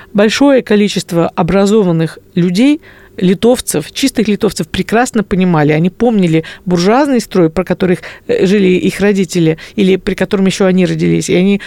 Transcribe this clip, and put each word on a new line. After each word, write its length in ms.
большое 500
количество 680
образованных 880
людей 460
литовцев, 760
чистых 360
литовцев 400
прекрасно 540
понимали. 500
Они 180
помнили 540
буржуазный 540
строй, 300
про 140
которых, 360
э, 200
жили 220
их 320
родители, 580
или 200
при 180
котором 320
ещё 200
они 200
родились. 440
И 40
они 320